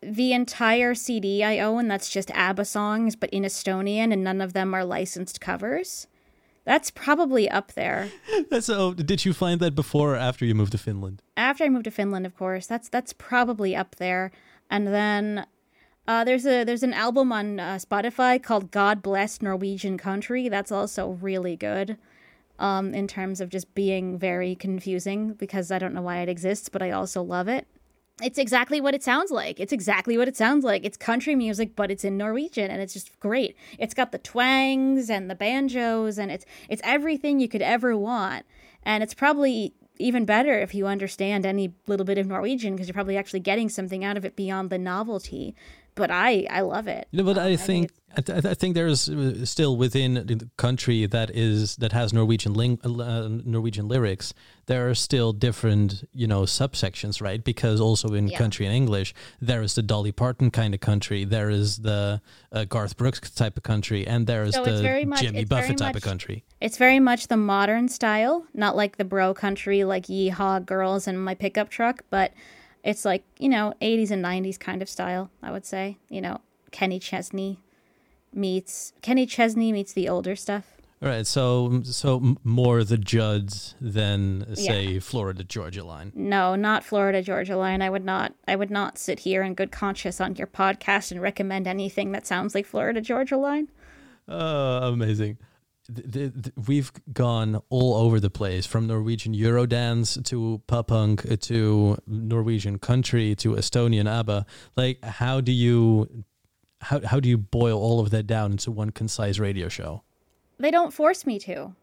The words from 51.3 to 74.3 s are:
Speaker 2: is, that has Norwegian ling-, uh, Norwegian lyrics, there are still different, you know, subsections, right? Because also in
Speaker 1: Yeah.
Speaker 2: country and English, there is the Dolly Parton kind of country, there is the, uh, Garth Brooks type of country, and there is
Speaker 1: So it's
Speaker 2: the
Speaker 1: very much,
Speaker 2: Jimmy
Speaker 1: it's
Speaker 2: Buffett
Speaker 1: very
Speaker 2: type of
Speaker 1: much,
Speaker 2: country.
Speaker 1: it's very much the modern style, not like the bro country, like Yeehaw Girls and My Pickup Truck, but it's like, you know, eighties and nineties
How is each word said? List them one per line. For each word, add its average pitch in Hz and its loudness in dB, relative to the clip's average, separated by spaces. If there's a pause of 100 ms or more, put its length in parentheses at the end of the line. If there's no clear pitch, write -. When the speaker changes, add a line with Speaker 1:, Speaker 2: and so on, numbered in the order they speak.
Speaker 2:
is, 107 2
that 113 0
has 113 2
Norwegian 110 4
ling-, 120 2
uh, 117 -2 (160)
Norwegian 113 0
lyrics, 110 0 (340)
there 127 0
are 123 2
still 117 2
different, 104 2
you 120 -2
know, 101 4
subsections, 101 -2
right? 104 -4
Because 113 2
also 110 4
in 104 2
Speaker 1:
Yeah. - -4
Speaker 2:
country 107 0
and 98 0
English, 107 2 (280)
there 120 0
is 104 -2
the 120 0
Dolly 104 0
Parton 123 2
kind 110 2
of 98 -2
country, 101 0
there 104 0
is 101 2
the, 104 -2 (300)
uh, 110 -2
Garth 104 -4
Brooks 123 -2
type 110 0
of - -10
country, 104 0
and 117 0
there 113 0
is 104 0
Speaker 1:
So 104 0
it's - 2
Speaker 2:
the 107 2
Speaker 1:
very - 2
much, 285 0
Speaker 2:
Jimmy 107 -2
Speaker 1:
it's 107 -2
Speaker 2:
Buffett 226 2
Speaker 1:
very 269 0
Speaker 2:
type 117 -2
of 104 -6
Speaker 1:
much, - -
Speaker 2:
country. 98 -6 (160)
Speaker 1:
it's 220 -4
very 262 8
much 247 4
the 233 2
modern 208 2
style, 247 0
not 208 2
like 208 0
the 202 2
bro 190 2
country, 196 0
like 190 0
Yeehaw 190 0
Girls 190 0
and 185 -2
My 190 -4
Pickup 202 -2
Truck, 233 -2
but 190 0 (520)
it's 208 -2
like, 190 0 (140)
you 269 2
know, 214 2
eighties 220 2
and 190 0
nineties 185 -2